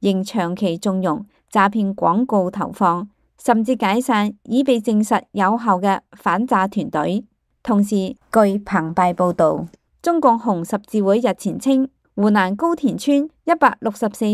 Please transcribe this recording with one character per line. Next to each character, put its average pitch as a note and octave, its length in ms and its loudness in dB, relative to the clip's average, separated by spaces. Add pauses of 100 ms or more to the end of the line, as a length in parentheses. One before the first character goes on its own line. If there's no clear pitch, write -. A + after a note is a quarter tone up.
仍 F#3+ 240 0
長 F3+ 320 -4
期 E3+ 200 -2
縱 F#3+ 240 -2
容 F#3 240 -2 (280)
詐 G3+ 180 2
騙 G3+ 240 -2
廣 F#3+ 320 0
告 F#3+ 240 0
投 F#3+ 220 -6
放， F3+ 360 -2 (320)
甚 A3+ 220 2
至 A#3 140 -2
解 G#3+ 240 0
散 G#3 320 0 (100)
已 C4 220 0
被 B3 160 2
證 G#3+ 260 0
實 G#3+ 240 0
有 G3+ 260 0
效 A3+ 220 0
嘅 G3 220 0 (160)
反 F#3+ 280 0
詐 G3 240 0
團 D#3+ 220 -4
隊。 E3 340 -2 (380)
同 G3+ 200 2
時， G3+ 340 -2 (160)
據 G#3 320 4
澎 D#3+ 280 -4
湃 F3+ 220 0
報 F3+ 180 0
道， D#3 340 0 (360)
中 E4+ 180 0
共 A#3+ 180 4
紅 G#3 300 -2
十 G#3 180 -4
字 G#3+ 160 -2
會 G3 160 4
日 A3 180 0
前 - 220 -6
稱， C4+ 300 0 (260)
湖 G#3 160 2
南 G3 240 2
高 E4 220 0
田 A3 200 -2
村 C#4+ 320 0 (160)
一 E4+ 120 0
百 C#4+ 240 2
六 A3 100 -4
十 G#3+ 240 -4
四 A3+ 200 -6